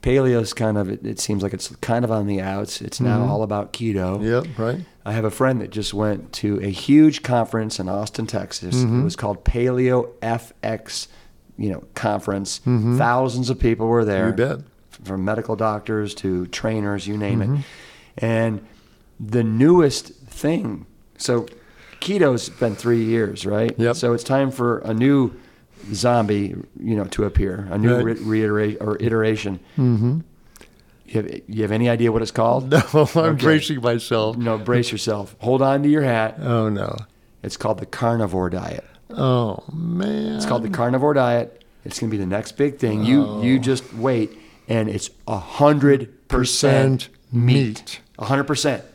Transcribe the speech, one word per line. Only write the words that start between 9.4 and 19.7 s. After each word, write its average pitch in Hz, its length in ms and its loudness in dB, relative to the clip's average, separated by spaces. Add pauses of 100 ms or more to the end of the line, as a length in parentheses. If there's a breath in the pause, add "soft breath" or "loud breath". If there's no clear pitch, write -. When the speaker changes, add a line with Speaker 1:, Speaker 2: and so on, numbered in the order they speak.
Speaker 1:
Paleo 127 640 2 (140)
F 113 300 -4 (100)
X, - 460 -6 (500 soft breath)
you 107 120 -2
know, 87 140 -8 (100)
conference. 98 680 -4
Speaker 2:
Mm-hmm. 120 360 2
Speaker 1:
Thousands 123 540 0
of 117 80 -2
people 113 300 0
were 117 160 4
there. 101 240 2
Speaker 2:
You 113 60 0
bet. 127 240 -2 (440)
Speaker 1:
From 95 220 -6
medical 107 320 -2
doctors 107 600 -2
to 90 300 -2
trainers, 101 600 -4
you 104 120 -4
name 104 240 0
it. 101 60 0
Speaker 2:
Mm-hmm. 143 120 0 (640 loud breath)
Speaker 1:
And 113 420 0 (520 soft breath)
the 117 260 -2
newest 135 680 4